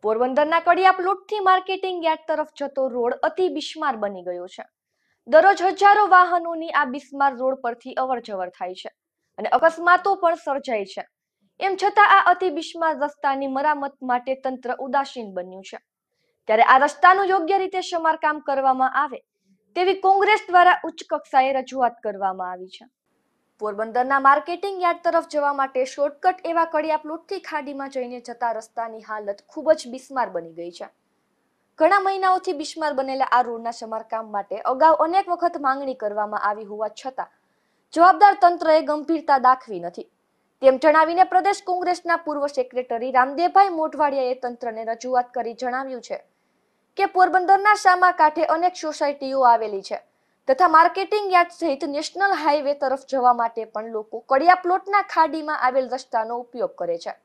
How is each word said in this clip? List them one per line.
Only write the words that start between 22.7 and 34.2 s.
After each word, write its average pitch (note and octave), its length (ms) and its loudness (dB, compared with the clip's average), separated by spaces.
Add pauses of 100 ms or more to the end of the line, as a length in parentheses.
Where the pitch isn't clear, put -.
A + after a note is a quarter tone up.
છે. A3+ 160 -20 (760)
પોરબંદરના A3+ 600 -2
માર્કેટિંગ E4+ 580 2
યાર્ડ F4 240 0
તરફ E4 260 0
જવા C#4+ 240 -2
માટે C4+ 340 -2
શોર્ટકટ D4 600 -4
એવા E4 200 0
કડિયા D#4 380 -4
પ્લોટથી E4 360 -12
ખાડીમાં C#4 500 -10
જઈને B3 300 -10
જતા A#3+ 320 -6
રસ્તાની A3 500 -10
હાલત G#3 440 -10
ખૂબ D#4 260 -4
જ D4 180 -2
બિસ્માર B3+ 400 -6
બની E3 240 -10
ગઈ E3+ 160 -12
છે. F3+ 180 -16 (880)
ઘણા F#4 220 4
મહિનાઓથી F#4+ 540 0
બિસ્માર D4+ 400 -6
બનેલા C4+ 360 -4
આ B3 120 4
રોડના A#3 320 -6
સમારકામ A3 560 -10